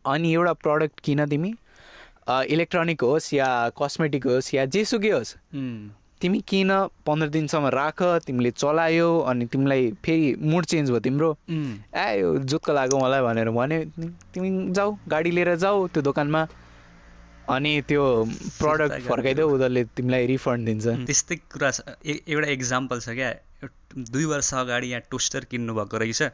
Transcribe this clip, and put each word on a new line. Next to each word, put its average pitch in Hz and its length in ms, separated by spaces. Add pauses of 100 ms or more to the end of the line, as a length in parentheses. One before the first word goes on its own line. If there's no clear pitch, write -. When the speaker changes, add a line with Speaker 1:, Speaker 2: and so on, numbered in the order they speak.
Speaker 1:
अनि 160 280
एउटा 170 200
प्रडक्ट 151 460
किन 147 260
तिमी, 160 300 (720)
अ, 131 160
इलेक्ट्रोनिक 165 580
होस् 143 320
या 127 360
कस्मेटिक 143 580
होस् 127 260
या 135 120
जेसुकै 202 440
होस्, 135 260 (200)
Speaker 2:
Mm। 117 320 (340)
Speaker 1:
तिमी 190 180
किन, 190 320 (340)
पन्ध्र 151 220
दिनसम्म 151 400
राख, 143 360
तिमीले 135 480
चलायो, 165 680
अनि 127 260
तिमीलाई 135 460
फेरि 160 480
मुड 156 260
चेन्ज 147 240
भयो 120 100
तिम्रो, 147 380 (120)
Speaker 2:
Mm। 147 240 (220)
Speaker 1:
"ए, 202 240
यो 170 180
जुत्ता 143 360
लाग्यो 135 260
मलाई" 131 220
भनेर 113 280
भन्यो, 156 600 (240)
तिमी 190 400
जाऊ, 202 240 (100)
गाडी 160 240
लिएर 175 240
जाऊ 190 320
त्यो 156 160
दोकानमा, 151 440 (1000)
अनि 147 320
त्यो 135 420
प्रडक्ट - 280
Speaker 2:
फिर्ता 151 360
Speaker 1:
फर्काइदेऊ, 127 280
Speaker 2:
गरिदेऊ। 135 340
Speaker 1:
उनीहरूले 127 340
तिमीलाई 123 420
रिफन्ड 123 400
दिन्छ। 110 220
Speaker 2:
Mm। 120 180
त्यस्तै 147 300
कुरा 135 360
छ। - 100 (240)
ए-, 151 220
एउटा 151 200
इक्जाम्पल 127 520
छ 120 100
क्या, 120 260 (640)
दुई 127 280
वर्ष 143 280
अगाडि 123 340
यहाँ 120 140 (100)
टोस्टर 131 320
किन्नु 120 300
भएको 110 240
रहेछ, 113 260 (100)